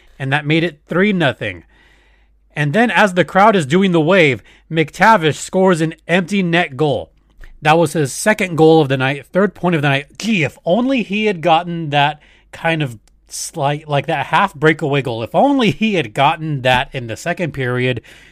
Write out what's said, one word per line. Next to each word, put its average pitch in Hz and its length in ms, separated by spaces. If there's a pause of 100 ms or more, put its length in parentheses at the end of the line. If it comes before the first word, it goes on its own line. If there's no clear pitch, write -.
(180)
and 135 140
that 147 140
made 160 180
it - 220
three 190 260
nothing. 120 520 (880)
And 147 200
then 226 180
as 185 240
the 175 100
crowd 202 320
is 156 100
doing 180 260
the 165 80
wave, 151 420 (280)
McTavish 160 640
scores 185 440
an 165 140 (120)
empty 190 360
net 170 340
goal. 123 360 (500)
That 156 160
was 160 160
his 147 180
second 196 440
goal 160 240
of 139 80
the 135 80
night, 135 300
third 190 280
point 175 200
of 147 80
the 147 60
night. 139 300
Gee, 190 260
if - 200
only 240 380
he 208 240
had 190 140
gotten 170 500
that 147 300 (320)
kind 160 300
of 117 160 (280)
slight, 151 600
like, 143 180
that 151 200
half 190 280
breakaway 151 480
goal. 117 200
If - 120
only 247 360
he 220 240
had 120 200
gotten 151 480
that 127 320
in 123 120
the 110 100
second 170 360
period, 123 500 (300)